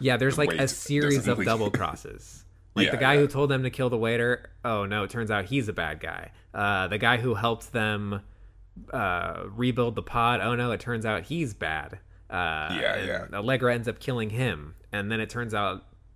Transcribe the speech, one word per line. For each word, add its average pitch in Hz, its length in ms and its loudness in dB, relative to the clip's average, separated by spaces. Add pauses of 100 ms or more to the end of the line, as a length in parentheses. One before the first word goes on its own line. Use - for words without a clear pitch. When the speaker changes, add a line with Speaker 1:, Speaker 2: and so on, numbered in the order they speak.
Speaker 1:
Yeah, 131 160 2
there's, 131 180 4
Speaker 2:
the 151 60 0
Speaker 1:
like, 147 80 4
Speaker 2:
weight 82 120 0
Speaker 1:
a 135 60 2
series 143 520 2
Speaker 2:
doesn't 123 140 0
Speaker 1:
of 117 60 2
Speaker 2:
really 101 60 0
<laughs> 113 80 2
Speaker 1:
double 110 180 2
crosses. - 760 -6 (300)
Like, - 120 6
Speaker 2:
Yeah, - 60 4
Speaker 1:
the - 40 2
guy 131 180 6
Speaker 2:
yeah. 143 60 8
Speaker 1:
who 143 80 6
told 139 220 2
them 131 120 2
to 127 80 0
kill 127 200 0
the 123 80 2
waiter, 117 520 2 (140)
oh 107 220 0
no, 104 180 0
it 98 60 -6
turns 113 200 -4
out 101 140 0
he's 120 240 0
a 104 40 -4
bad 80 280 -4
guy. 82 320 -10 (200)
Uh, 101 360 0
the 104 100 -2
guy 120 200 4
who 120 160 0
helped 113 380 -2
them, 104 500 -2 (720)
uh, 87 520 -2 (100)
rebuild 120 400 2
the 107 80 -4
pod, 117 380 2
oh 113 160 2
no, 120 160 0
it - 80 -2
turns 113 260 -4
out 107 180 0
he's 147 300 -4
bad. 78 400 -4 (360)
Uh, 82 500 -2
Speaker 2:
Yeah, - 160 2
Speaker 1:
and 95 120 -4
Speaker 2:
yeah. - 180 -4 (120)
Speaker 1:
Allegra 123 360 2
ends 117 140 -4
up 113 120 -6
killing 117 300 -4
him, 92 440 -4 (180)
and 101 200 -2
then 110 80 0
it 107 100 -4
turns 117 240 -6
out 98 300 -2 (320)